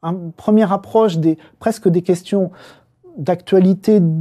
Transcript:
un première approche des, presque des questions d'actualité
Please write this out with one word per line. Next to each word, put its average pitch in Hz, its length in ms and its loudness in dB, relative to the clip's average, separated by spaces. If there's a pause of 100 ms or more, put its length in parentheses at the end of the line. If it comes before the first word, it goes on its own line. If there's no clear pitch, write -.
un 165 120 -6 (220)
première 214 340 2
approche 196 460 -2
des, 160 220 0 (220)
presque - 280 -2
des 175 140 0
questions 180 480 -2 (680)
d'actualité 190 880 0 (180)